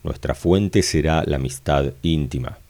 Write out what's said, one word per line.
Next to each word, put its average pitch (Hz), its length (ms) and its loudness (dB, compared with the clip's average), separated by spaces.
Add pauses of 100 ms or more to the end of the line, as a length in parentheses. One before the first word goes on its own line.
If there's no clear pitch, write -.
nuestra - 320 -4
fuente 95 480 2
será 80 440 2
la 73 100 0
amistad 69 640 0
íntima. 73 560 -2 (120)